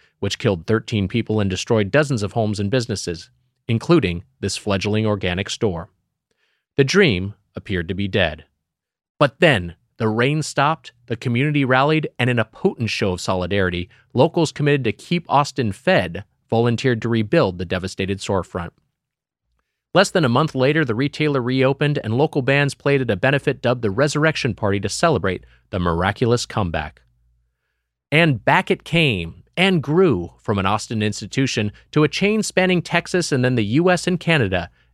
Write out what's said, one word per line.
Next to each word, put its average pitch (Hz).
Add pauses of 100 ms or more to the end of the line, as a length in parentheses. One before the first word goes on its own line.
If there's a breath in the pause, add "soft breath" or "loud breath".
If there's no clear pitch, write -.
(200)
which 101
killed 95
thirteen 110
people 110
and 98
destroyed 101
dozens 139
of 101
homes 107
and 101
businesses, 101 (360)
including 107 (160)
this 101
fledgling 104
organic 95
store. 85 (880)
The 139
dream 113 (220)
appeared 90
to 92
be 101
dead. 85 (720)
But 143
then, 95 (220)
the 113
rain 131
stopped, 147 (140)
the 117
community 139
rallied, 143 (120)
and 123
in 120
a 113
potent -
show 98
of 90
solidarity, 90 (240 soft breath)
locals 160
committed 143
to 107
keep -
Austin 131
fed 101 (240)
volunteered 117
to 117
rebuild 113
the 92
devastated 95
storefront. 90 (1300)
Less 190
than 170
a 123
month 135
later, 147
the 117
retailer 143
reopened, 131
and 110
local 151
bands 139
played 139
at 117
a 101
benefit 135
dubbed 120
the 104
Resurrection 147
Party 101
to 98
celebrate 95 (240 soft breath)
the 101
miraculous 92
comeback. 82 (1080)
And 151
back 170
it -
came, 107 (120)
and 180
grew 139
from 104
an 95
Austin 107
institution 107 (200 soft breath)
to 151
a 151
chain 208
spanning 185
Texas 170
and 127
then 127
the 117
U 160
S 175
and 180
Canada, 95 (220)